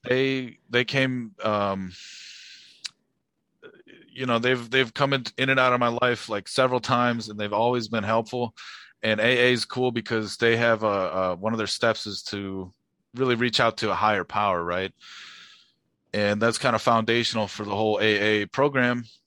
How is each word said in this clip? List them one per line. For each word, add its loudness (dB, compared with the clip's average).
they, 0
they 2
came, 0
um, 0
you -8
know, 4
they've, 0
they've 2
come 2
in, -2
in 0
and 4
out 4
of 2
my 4
life, 0
like, -4
several 2
times, 0
and -12
they've -4
always 0
been -2
helpful. -2
And 0
A 2
A 4
is 0
cool -2
because -4
they 4
have 2
a, 0
a, 0
one -4
of -4
their -2
steps -2
is -10
to -10
really 0
reach 0
out 2
to -2
a 0
higher 2
power, 0
right? -4
And 0
that's 2
kind 0
of -2
foundational 2
for -10
the -4
whole 2
A 2
A -4
program. 0